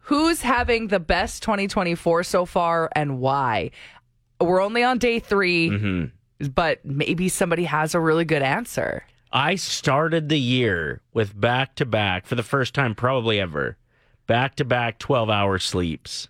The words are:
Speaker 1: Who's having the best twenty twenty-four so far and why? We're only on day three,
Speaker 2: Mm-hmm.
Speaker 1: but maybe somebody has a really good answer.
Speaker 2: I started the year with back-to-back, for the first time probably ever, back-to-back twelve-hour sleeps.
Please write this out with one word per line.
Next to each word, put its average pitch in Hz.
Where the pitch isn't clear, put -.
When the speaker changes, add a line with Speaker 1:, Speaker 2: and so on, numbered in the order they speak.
Speaker 1:
Who's 311
having 240
the 196
best 180
twenty 202
twenty-four 170
so 180
far 170
and 143
why? 127
We're 185
only 226
on 254
day 233
three, 175
Speaker 2:
Mm-hmm. 101
Speaker 1:
but 156
maybe 160
somebody 175
has 156
a 170
really 160
good 151
answer. 143
Speaker 2:
I 151
started 156
the 151
year 117
with 104
back-to-back, 113
for 127
the 120
first 135
time 123
probably 113
ever, 73
back-to-back 120
twelve-hour 107
sleeps. -